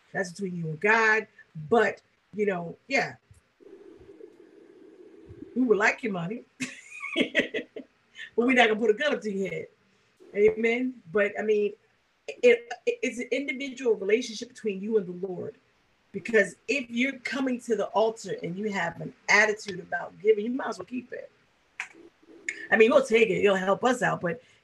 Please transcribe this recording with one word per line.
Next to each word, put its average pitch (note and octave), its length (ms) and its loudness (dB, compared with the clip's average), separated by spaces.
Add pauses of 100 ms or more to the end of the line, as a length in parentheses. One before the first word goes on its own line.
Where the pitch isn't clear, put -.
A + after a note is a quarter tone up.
(140)
that's F3+ 180 -4
between F3+ 260 -8
you E3+ 80 -6
and D#3 140 -6
God. A3 480 2 (420)
But, A3 320 2 (340)
you G#3 100 0
know, E3+ 300 -4 (120)
yeah, F#3 260 -2 (2500)
we B3 80 2
would G#3+ 140 4
like A#3+ 260 0
your G#3+ 100 -2
money, F#3 300 -6 (580)
<laughs> - 140 -10
but - 520 -2 (680)
we're B3 180 2
not A#3+ 160 6
gonna G#3 100 0
put A3 120 2
a G#3+ 40 4
gun C#4+ 180 0
up F#3 80 -4
to G#3 100 -6
your G3 180 -4
head. D#3+ 180 -8 (680)
Amen. A3+ 600 2 (160)
But G3+ 280 2
I G#3 40 -4
mean, G#3 300 0 (540)
it, - 420 4 (160)
it, A#3+ 180 -2
it's A#3 160 -4
an A#3+ 120 -6
individual C4+ 640 -2
relationship A3 540 -2
between G3 320 -6
you A3 160 0
and F#3 100 -2
the F3+ 200 -10
Lord, - 280 -10 (560)
because G3+ 440 2 (120)
if B3 220 -4
you're B3+ 300 -2
coming B3+ 420 -4
to A#3 140 -2
the G3 120 -2
altar G3+ 560 -2
and F3 140 -8
you G#3 140 -4
have E3+ 300 -4
an - 120 -12 (160)
attitude G#3 500 2
about F3 420 -8
giving, G#3 240 4
you A#3+ 60 -4
might B3 180 -4
as - 100 -8
well - 60 -12
keep - 280 -10
it. - 180 -12 (1400)
I A#3 60 4
mean, A3+ 140 8
we'll D4 140 6
take A3+ 240 4
it. F3+ 140 0
It'll G3 120 6
help F#3 280 0
us B3 200 2
out, D#3+ 180 0
but E3+ 200 -4 (220)